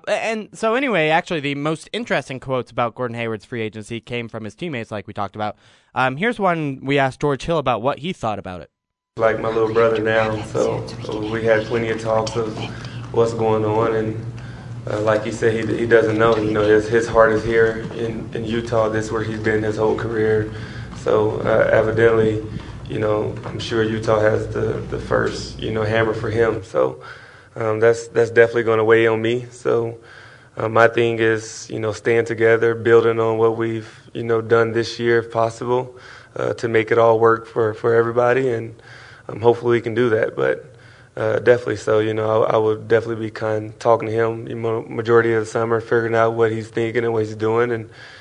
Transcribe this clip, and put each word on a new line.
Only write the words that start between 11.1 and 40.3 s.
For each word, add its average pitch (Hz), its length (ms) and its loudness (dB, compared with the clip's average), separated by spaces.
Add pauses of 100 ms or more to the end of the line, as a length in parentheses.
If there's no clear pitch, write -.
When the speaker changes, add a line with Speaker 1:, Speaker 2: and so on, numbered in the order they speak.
Speaker 2:
we 113 120 -4
had 110 220 4
plenty 117 240 -2
of 110 100 -4
talks 110 360 -2
of 110 200 -2 (560)
what's 113 220 2
going 110 300 0
on, 110 320 0
and, 110 280 -4 (640)
uh, 107 140 -4
like 107 240 2
he 113 80 -4
said, 113 200 0
he, 110 260 -2
he 117 80 -2
doesn't 110 320 4
know. 113 180 4
You 107 160 0
know, 107 100 0
his, 107 260 4
his 113 200 2
heart 113 240 4
is 107 100 0
here 113 420 0 (120)
in, 113 380 -8
in 117 100 -6
Utah. 113 440 0
This 107 180 -2
is - 60 -8
where 110 120 -2
he's 110 160 -6
been 107 240 0
his 107 120 -2
whole 107 200 2
career. 110 560 0 (460)
So, 107 420 0
uh, 110 320 2
evidently, 110 720 2 (440)
you 110 120 -6
know, 107 340 -2 (100)
I'm - 140 -10
sure 113 240 -2
Utah 110 380 0
has 107 340 2
the, 113 200 -2 (160)
the - 100 -4
first, - 580 -2
you 117 140 -6
know, 110 100 -2
hammer 110 320 0
for 117 160 -6
him. 110 320 2
So, - 400 -2 (540)
um, 110 240 -2
that's, 113 280 4
that's 117 220 2
definitely 117 340 4
gonna 110 200 2
weigh 113 240 6
on 110 120 2
me. 120 300 -2
So, 117 480 -2 (580)
uh, 113 120 -4
my 113 180 6
thing 117 320 0
is, 113 520 0
you 123 100 -8
know, 110 120 -2
staying 117 340 0
together, 113 480 2
building 113 440 6
on 113 200 2
what 113 180 2
we've, 113 320 -4 (240)
you 117 100 -8
know, 117 180 0
done 113 320 2
this 113 280 -2
year, 117 180 2
if 113 140 -4
possible, 120 680 -2 (380)
uh, 123 180 -2
to - 140 -4
make 113 240 2
it 117 60 4
all 113 200 6
work 113 280 4
for, 110 280 0
for 117 200 0
everybody, 120 560 2
and, 113 300 -6 (480)
um, 90 120 -12
hopefully 117 380 2
we - 20 -2
can 110 140 -6
do 120 160 2
that. 110 260 0